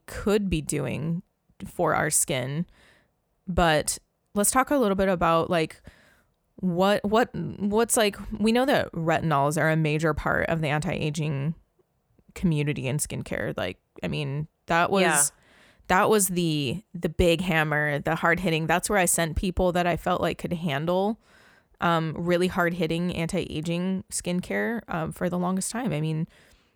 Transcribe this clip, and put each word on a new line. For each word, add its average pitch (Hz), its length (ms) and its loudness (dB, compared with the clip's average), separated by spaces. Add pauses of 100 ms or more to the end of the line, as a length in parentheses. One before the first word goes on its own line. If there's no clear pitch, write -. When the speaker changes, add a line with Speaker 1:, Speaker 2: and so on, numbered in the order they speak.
Speaker 1:
could 208 440 0
be 156 100 0
doing 147 640 -4 (440)
for 156 280 0
our 151 160 0
skin, 139 560 -2 (800)
but 170 520 2 (360)
let's 202 160 2
talk 262 200 2
a 294 60 4
little 208 200 2
bit 196 120 2
about, 170 420 2
like, 160 320 -2 (720)
what, 185 480 2
what, 214 300 2
what's, 208 640 -2
like, 208 200 2 (220)
we 220 140 2
know 247 120 4
that 247 280 2
retinols 156 680 0
are 156 100 4
a 156 60 2
major 156 380 2
part - 340 0
of 165 140 0
the 151 60 0
anti-aging 151 840 -2 (800)
community 147 540 0
in 135 100 0
skincare. - 580 -6
Like, 92 220 -6 (240)
I 175 60 -4
mean, 147 400 -4 (180)
that 170 240 2
was, 190 120 4
Speaker 2:
Yeah. 156 200 4 (640)
Speaker 1:
that 185 200 4
was 202 200 4
the, 160 540 0 (120)
the 175 160 -4
big 170 320 4
hammer, 151 560 0
the 156 160 -2
hard 170 260 2
hitting. 165 260 0
That's 170 220 2
where 208 100 2
I 180 60 4
sent 170 320 0
people 185 360 0
that 175 140 0
I 165 120 2
felt - 240 -2
like 170 160 -2
could 170 160 -6
handle, 175 640 -2 (600)
um, 160 360 0
really 175 300 2
hard 175 280 0
hitting 170 400 -2
anti-aging 170 960 -4
skincare, 202 800 -4
um, 160 240 -4
for 185 160 -4
the 180 100 -2
longest 185 320 -2
time. 226 220 -4
I 151 80 -4
mean, 156 260 -2 (500)